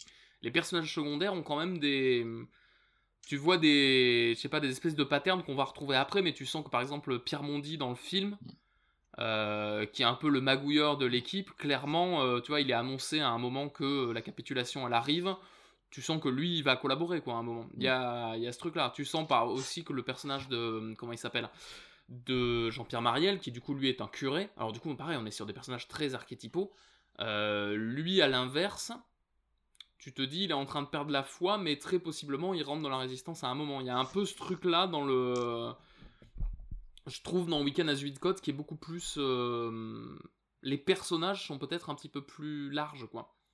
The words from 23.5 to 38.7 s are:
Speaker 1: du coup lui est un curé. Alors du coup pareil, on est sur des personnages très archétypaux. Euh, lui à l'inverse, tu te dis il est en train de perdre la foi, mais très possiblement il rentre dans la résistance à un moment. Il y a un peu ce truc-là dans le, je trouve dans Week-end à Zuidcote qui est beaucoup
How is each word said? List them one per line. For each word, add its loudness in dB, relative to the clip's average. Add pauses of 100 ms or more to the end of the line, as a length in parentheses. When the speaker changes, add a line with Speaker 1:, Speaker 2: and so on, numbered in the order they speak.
Speaker 1:
du -10
coup -4
lui 2
est 0
un -4
curé. -2
Alors -2
du -8
coup -6
pareil, -4
on -6
est -6
sur -8
des -8
personnages -8
très -4
archétypaux. -6 (460)
Euh, 0
lui 2
à 8
l'inverse, 0 (1040)
tu -18
te -6
dis -2
il -2
est 2
en -2
train -4
de -8
perdre -4
la 2
foi, 0
mais 0
très 0
possiblement -2
il 0
rentre -2
dans -2
la -2
résistance -6
à -4
un 0
moment. -2
Il -4
y -4
a 0
un 4
peu 0
ce -6
truc-là 2
dans 0
le, 2 (1300)
je -12
trouve 0
dans 2
Week-end 0
à 4
Zuidcote -2
qui -2
est 0
beaucoup -6